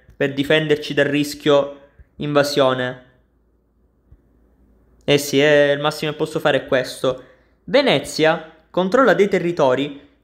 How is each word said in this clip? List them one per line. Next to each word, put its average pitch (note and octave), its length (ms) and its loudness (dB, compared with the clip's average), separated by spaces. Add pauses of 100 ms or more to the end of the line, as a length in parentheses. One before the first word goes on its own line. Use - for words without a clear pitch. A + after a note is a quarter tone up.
(160)
per C#3 160 -2
difenderci D3 640 0
dal C#3+ 120 2
rischio C#3+ 760 0 (360)
invasione. C3 880 -2 (2000)
Eh C#3+ 140 2
sì, C#3 220 0
eh, D3 320 4
il C#3+ 80 -2
massimo D3+ 320 -4
che D3+ 40 -10
posso D#3 240 -6
fare C#3+ 180 0
è C3 80 -8
questo. B2+ 560 -4 (420)
Venezia E3+ 880 0 (180)
controlla F#3+ 440 2
dei G3 140 2
territori D3+ 800 -2 (160)